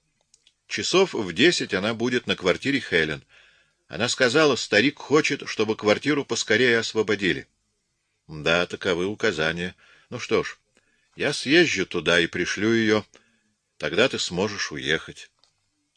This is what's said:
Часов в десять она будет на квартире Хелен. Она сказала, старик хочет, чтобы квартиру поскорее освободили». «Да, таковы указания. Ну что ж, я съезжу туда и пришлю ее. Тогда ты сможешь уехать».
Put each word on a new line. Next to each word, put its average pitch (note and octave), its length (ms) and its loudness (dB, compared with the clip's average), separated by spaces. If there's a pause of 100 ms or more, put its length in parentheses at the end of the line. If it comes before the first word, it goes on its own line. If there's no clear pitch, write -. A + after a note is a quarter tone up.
(680)
Часов F3 480 0
в G2+ 180 -4
десять C3 400 2
она G2+ 220 -2
будет A#2+ 320 -2
на F#2+ 100 0
квартире G#2+ 440 0
Хелен. D2+ 440 0 (640)
Она G#2 200 -4
сказала, C3+ 480 4
старик A2+ 420 2
хочет, D3 500 0
чтобы A2 280 -2
квартиру C3 500 0
поскорее A#2 520 2
освободили». G2+ 720 -2 (800)
«Да, D#2+ 380 0
таковы F2+ 400 -2
указания. F2 680 -2 (360)
Ну A#2+ 80 -10
что G2 260 0
ж, - 140 -12 (580)
я C3+ 160 -2
съезжу B2 540 2
туда E2+ 340 2
и E2+ 60 2
пришлю F#2+ 440 -2
ее. G#2+ 340 2 (720)
Тогда E2+ 320 2
ты A2 80 -8
сможешь G2 520 -4
уехать». D2+ 600 -6 (680)